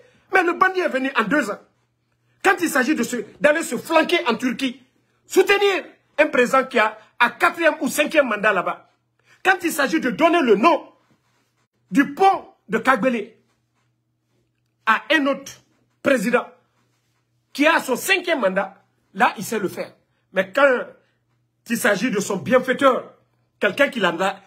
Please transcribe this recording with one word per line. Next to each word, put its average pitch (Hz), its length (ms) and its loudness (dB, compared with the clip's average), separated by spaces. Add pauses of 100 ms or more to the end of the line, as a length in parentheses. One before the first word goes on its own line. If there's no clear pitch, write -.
(340)
Mais 370 100 4
le 339 100 0
bandit 370 260 0
est 339 80 0
venu 262 300 -4
en 226 60 2
deux 208 280 -2
ans. 185 80 -12 (840)
Quand 381 180 2
il 320 80 -2
s'agit 262 260 0
de 240 80 -2
se, 247 140 -6 (240)
d'aller 302 220 2
se - 120 -8
flanquer 330 520 0
en 226 80 0
Turquie, 254 460 -6 (440)
soutenir 392 580 2 (340)
un 302 100 4
président 262 360 2
qui 254 160 -4
a 214 180 0 (220)
un 240 120 2
quatrième 339 500 0
ou 277 80 -2
cinquième 294 400 0
mandat 208 240 0
là-bas, 175 360 -6 (540)
quand 370 200 2
il 330 80 -2
s'agit 277 280 -2
de 240 120 -2
donner 320 300 2
le 233 140 4
nom 285 320 2 (1040)
du 277 220 0
pont 381 320 2 (240)
de 214 80 -2
Kagbele 254 560 -2 (1500)
à 214 260 0
un 302 160 2
autre 277 240 -6 (500)
président 240 460 0 (1040)
qui 294 160 0
a 330 140 2
son 254 140 -4
cinquième 349 460 -2
mandat, 190 400 -4 (320)
là, 220 240 0
il 202 60 -10
sait 220 160 -6
le 190 80 -4
faire. - 260 -12 (380)
Mais 190 200 -4
quand 269 340 4 (840)
il 233 80 -2
s'agit 208 340 0
de 202 80 -2
son 196 180 -4
bienfaiteur, 247 760 0 (460)
quelqu'un 214 300 0
qui 233 100 -10
l'a, 185 480 -2